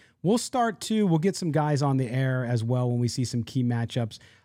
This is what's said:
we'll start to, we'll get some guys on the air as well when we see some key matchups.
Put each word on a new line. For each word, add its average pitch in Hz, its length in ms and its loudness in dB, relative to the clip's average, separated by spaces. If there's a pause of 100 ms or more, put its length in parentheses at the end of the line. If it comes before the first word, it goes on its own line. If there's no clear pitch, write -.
(220)
we'll 208 160 2
start 233 440 -2
to, 214 240 0
we'll 165 120 4
get 180 180 0
some 175 160 -2
guys 147 300 2
on 139 140 2
the 131 120 0
air 127 360 0
as 117 180 0
well 123 280 0
when 120 100 0
we 120 80 2
see 123 160 -2
some 117 180 -2
key 127 220 -2
matchups. 117 540 -2 (260)